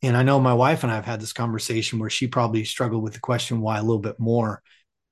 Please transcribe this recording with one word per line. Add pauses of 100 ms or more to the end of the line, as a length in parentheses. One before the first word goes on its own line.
and
I
know
my
wife
and
I
have
had
this
conversation
where
she
probably
struggled
with
the
question
why
a
little
bit
more. (500)